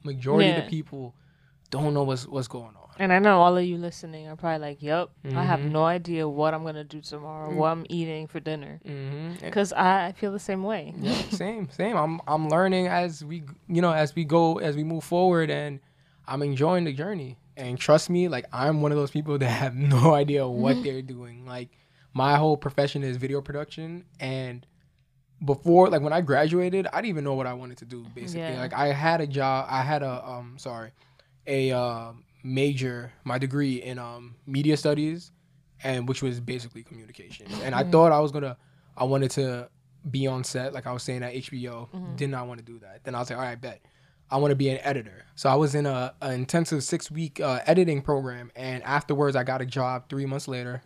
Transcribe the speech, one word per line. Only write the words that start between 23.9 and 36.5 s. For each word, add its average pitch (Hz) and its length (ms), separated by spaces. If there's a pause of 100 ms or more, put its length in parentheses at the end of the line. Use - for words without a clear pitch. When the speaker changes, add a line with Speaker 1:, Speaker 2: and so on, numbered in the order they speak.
Speaker 1:
and 131 440 (800)
before, 170 460
like, 156 120
when 151 100
I 175 80
graduated, 175 720
I 165 60
didn't 226 100
even 156 160
know 135 100
what 131 140
I 123 60
wanted 123 240
to 117 80
do, 120 280
basically. 165 400
Speaker 2:
Yeah. 156 60
Speaker 1:
Like, 165 120
I 143 200
had 165 280
a 151 60
job, 135 420
I 131 140
had 143 220
a, 127 220
um, 123 320
sorry, 113 340 (560)
a, 131 240
uh, 117 400 (340)
major, 131 640 (140)
my 127 140
degree 135 440
in, 127 160
um, 120 380 (100)
media 143 300
studies, 151 560 (500)
and 127 260
which 131 140
was 123 180
basically 120 420